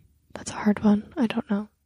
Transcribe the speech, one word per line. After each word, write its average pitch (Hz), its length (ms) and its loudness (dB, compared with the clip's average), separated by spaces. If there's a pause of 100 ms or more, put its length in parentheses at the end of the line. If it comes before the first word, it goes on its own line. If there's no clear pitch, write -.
(340)
that's - 160 -12
a - 40 -10
hard - 300 0
one. 208 320 2
I 269 100 2
don't - 240 -4
know. 208 180 -2 (180)